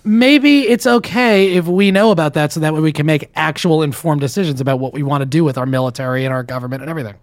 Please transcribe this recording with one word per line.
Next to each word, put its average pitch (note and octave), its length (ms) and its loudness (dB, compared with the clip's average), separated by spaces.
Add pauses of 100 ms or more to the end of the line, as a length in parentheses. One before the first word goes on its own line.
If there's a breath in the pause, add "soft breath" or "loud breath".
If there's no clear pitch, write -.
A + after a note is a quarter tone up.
maybe C#4 640 4
it's A3+ 180 0
okay A3 680 2
if F3+ 120 0
we F#3 240 2
know G3+ 220 4
about D#3+ 240 0
that D3+ 160 0
so - 80 -6
that D#3 140 0
way D#3 80 -2
we D#3 120 2
can D3+ 140 -2
make D3+ 280 0
actual D#3 460 0
informed D3 400 -2
decisions C#3+ 400 -4
about C3 180 0
what C3 140 -6
we D3 80 -6
wanna C#3 240 -2
do D3 180 0
with C#3 140 0
our B2+ 80 -4
military C3 580 -4
and C3 80 -4
our B2+ 120 -4
government B2+ 400 -10
and D3 80 -10
everything. A#2+ 320 -10